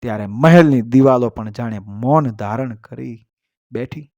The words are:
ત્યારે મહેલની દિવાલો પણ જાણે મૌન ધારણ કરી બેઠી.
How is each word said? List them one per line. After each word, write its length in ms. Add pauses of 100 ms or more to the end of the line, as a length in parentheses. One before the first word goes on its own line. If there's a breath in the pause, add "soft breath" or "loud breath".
ત્યારે 260
મહેલની 540
દિવાલો 480
પણ 220
જાણે 280
મૌન 500
ધારણ 460
કરી 520 (440)
બેઠી. 460